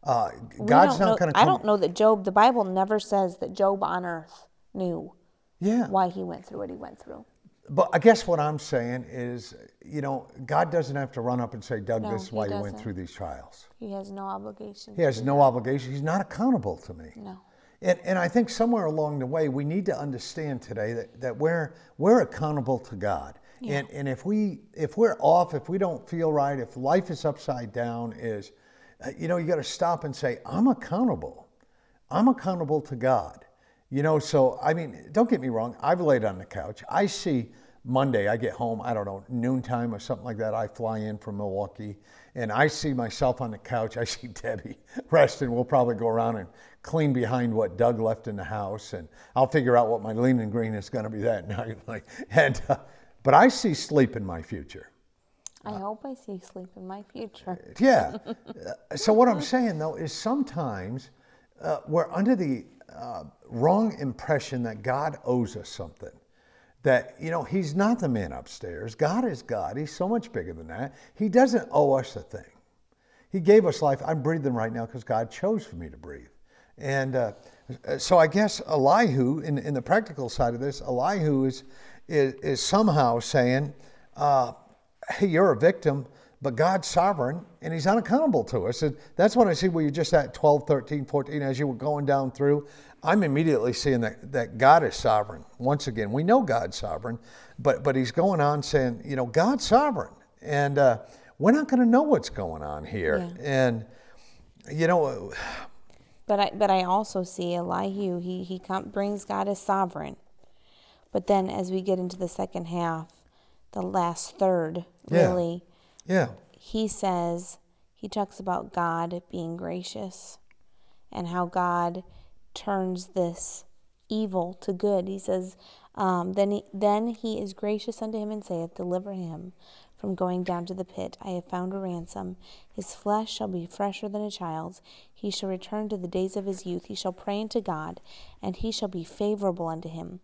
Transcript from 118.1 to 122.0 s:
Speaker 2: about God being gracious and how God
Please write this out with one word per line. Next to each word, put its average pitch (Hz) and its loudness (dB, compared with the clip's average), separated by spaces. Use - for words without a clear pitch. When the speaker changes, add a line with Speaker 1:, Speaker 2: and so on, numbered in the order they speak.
Speaker 2:
about 185 -4
God 170 -2
being 170 -6
gracious 180 -10
and 175 -6
how 175 -2
God 175 -2